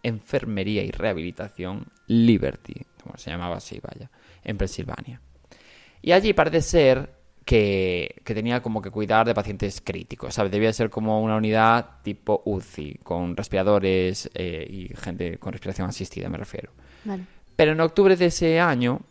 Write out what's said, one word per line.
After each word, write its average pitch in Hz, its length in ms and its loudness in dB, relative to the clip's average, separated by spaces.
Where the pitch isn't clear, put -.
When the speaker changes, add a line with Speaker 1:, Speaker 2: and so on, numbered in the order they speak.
Speaker 1:
enfermería 104 800 -2
y 101 80 -4
rehabilitación, 92 960 -6
Liberty, 117 680 4
como - 140 -18
se - 140 -14
llamaba 87 280 -6
así, - 220 -14
vaya, - 300 -16
en 107 160 -6
Pensilvania. - 640 -8
Y - 80 -2
allí 196 220 6
parece 156 280 4
ser 139 500 4
que, 95 800 2
que 113 100 -4
tenía 117 280 -2
como 110 200 -4
que 98 80 -12
cuidar 107 360 4
de 117 80 2
pacientes 101 460 -4
críticos, - 540 -10
¿sabes? 101 160 0
Debía 107 220 2
ser 110 180 -2
como 110 320 0
una 110 140 0
unidad 110 680 2
tipo 104 440 -2
uci, 92 580 -6
con 87 320 -4
respiradores, 95 1000 0
eh, 85 340 -8
y 92 280 -12
gente 87 420 -6
con - 140 -10
respiración - 360 -8
asistida, 90 400 -8
me 85 100 -6
refiero. - 340 -12
Speaker 2:
Vale. 190 200 -8
Speaker 1:
Pero 156 180 4
en 156 80 0
octubre 190 360 4
de 175 100 4
ese 165 320 2
año 127 520 2